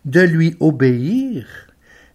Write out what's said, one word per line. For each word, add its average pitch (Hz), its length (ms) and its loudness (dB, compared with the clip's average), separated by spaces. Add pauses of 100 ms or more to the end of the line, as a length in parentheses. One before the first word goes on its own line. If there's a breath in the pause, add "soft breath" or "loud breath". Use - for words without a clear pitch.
de 143 140 2
lui 165 400 2
obéir 147 840 -2 (680 soft breath)